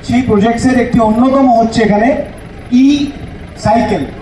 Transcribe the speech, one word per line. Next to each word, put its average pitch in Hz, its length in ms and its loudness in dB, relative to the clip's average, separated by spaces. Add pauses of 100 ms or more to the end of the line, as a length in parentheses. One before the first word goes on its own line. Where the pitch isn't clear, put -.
সেই 240 220 2
প্রজেক্টসের 233 540 2
একটি - 140 0 (120)
অন্যতম 262 360 2 (140)
হচ্ছে 226 280 0
এখানে 208 220 2 (720)
ই 269 40 4 (760)
সাইকেল। 220 380 0 (200)